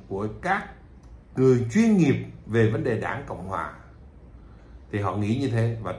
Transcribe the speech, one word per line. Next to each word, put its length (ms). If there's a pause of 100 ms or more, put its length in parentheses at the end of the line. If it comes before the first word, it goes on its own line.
của 200 (140)
các 220 (720)
người 360
chuyên 240
nghiệp 300 (200)
về 240
vấn 140
đề 160
đảng 260
Cộng 220
hòa. 240 (1200)
Thì 60
họ 180
nghĩ 240
như 80
thế 340
và 160